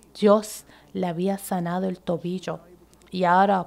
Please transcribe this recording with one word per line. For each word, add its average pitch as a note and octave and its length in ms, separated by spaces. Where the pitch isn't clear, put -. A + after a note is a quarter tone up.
Dios G#3 460
le F#3 120
había F3+ 320
sanado F3+ 480
el F#3 140
tobillo E3+ 600
y F3+ 140
ahora F#3 420